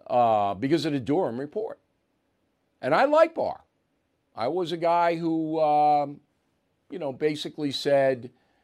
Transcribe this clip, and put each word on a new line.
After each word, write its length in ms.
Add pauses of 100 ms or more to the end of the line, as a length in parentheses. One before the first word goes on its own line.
uh, 480
because 320
of 80
the 60
Durham 400
report. 400 (1000)
And 140
I 120
like 280
Barr. 300 (720)
I 120
was 240
a 60
guy 380
who, 440
um, 600 (680)
you 100
know, 120
basically 600
said, 580 (340)